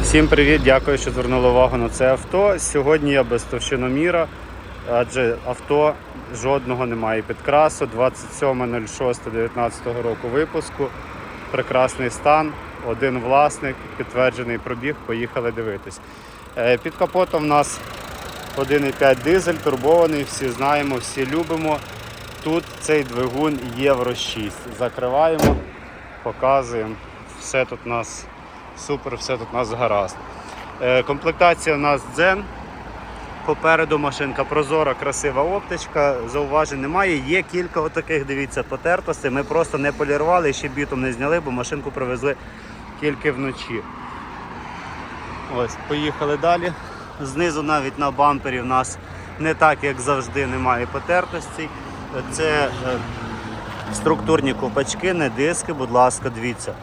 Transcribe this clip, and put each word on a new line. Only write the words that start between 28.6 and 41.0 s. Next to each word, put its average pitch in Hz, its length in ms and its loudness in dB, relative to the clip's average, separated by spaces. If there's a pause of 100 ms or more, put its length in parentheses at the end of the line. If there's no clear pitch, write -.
супер, 139 300 -4
все 131 200 -2
тут 113 160 -8
у 120 40 -4
нас 117 160 0
гаразд. 104 440 0 (680)
Е, 127 200 6
комплектація 160 760 4
у - 20 -2
нас 143 240 2 (140)
Дзен. 190 280 4 (1040)
Попереду 160 520 2
машинка 139 460 -2
прозора, 147 500 2
красива 131 480 0
оптичка, 160 720 0 (120)
зауважень 143 520 0
немає. 160 460 0
Є 175 160 2
кілька 180 380 -2
отаких, 156 460 -2
дивіться, 135 360 -4
потертостей. 160 680 -2
Ми 135 140 0
просто 156 340 0
не 143 140 0
полірували, 147 600 2
ще 135 160 -6
бітум 135 320 -4